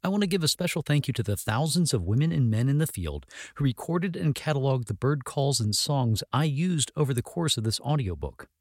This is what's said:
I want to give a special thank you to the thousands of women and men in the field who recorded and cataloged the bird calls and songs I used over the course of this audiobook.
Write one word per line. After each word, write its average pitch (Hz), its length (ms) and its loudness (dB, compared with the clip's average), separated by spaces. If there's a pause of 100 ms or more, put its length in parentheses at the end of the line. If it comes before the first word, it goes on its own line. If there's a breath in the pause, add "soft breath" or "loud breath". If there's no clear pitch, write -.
I 175 60 2
want 202 120 2
to 202 60 2
give 175 160 0
a 147 60 2
special 170 320 -2
thank 147 260 2
you 123 60 -2
to 110 100 -2
the 101 140 0
thousands 147 560 0
of 98 100 0
women 135 300 2
and 127 180 4
men 113 160 2
in 143 120 2
the 156 80 2
field 76 380 -6 (300 loud breath)
who 143 80 -2
recorded 170 540 -2
and 165 180 0
cataloged 135 520 0
the 110 60 -4
bird 135 300 -2
calls 139 380 0
and 104 120 0
songs 123 500 0 (100)
I 135 100 4
used 156 540 0
over 139 160 2
the 120 80 0
course - 360 -2
of 110 60 -2
this 110 160 0
audiobook. 90 680 -4 (120)